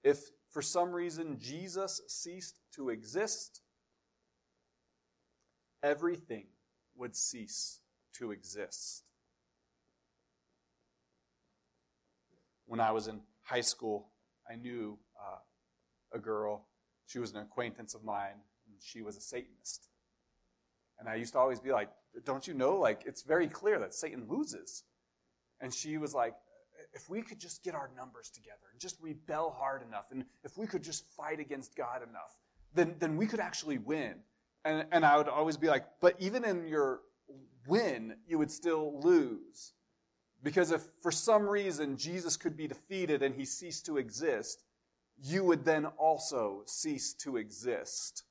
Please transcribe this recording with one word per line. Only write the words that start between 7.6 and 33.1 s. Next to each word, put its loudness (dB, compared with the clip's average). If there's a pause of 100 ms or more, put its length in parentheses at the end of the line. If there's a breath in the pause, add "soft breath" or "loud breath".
to -6
exist. -10 (3500)
When -4
I 4
was 0
in -10 (200)
high -2
school, -2 (400)
I -12
knew, -8 (220)
uh, -14 (720)
a -6
girl. -4 (380)
She -8
was -4
an -10
acquaintance -6
of -14
mine, -6 (240)
and -20
she -14
was -10
a -18
Satanist. -12 (1080)
And -10
I -2
used -6
to 4
always 6
be -2
like, 2 (320)
"Don't -4
you -8
know, 4
like, 4
it's -10
very 4
clear 2
that -4
Satan -6
loses?" -6 (720)
And -8
she -4
was -4
like, 0 (580)
"If -18
we -4
could -14
just -14
get -6
our -6
numbers -16
together -20
and -20
just -10
rebel -4
hard -4
enough, -10
and -6 (180 loud breath)
if -14
we -4
could -4
just -8
fight -6
against -8
God -4
enough, -16 (340)
then, 4
then 0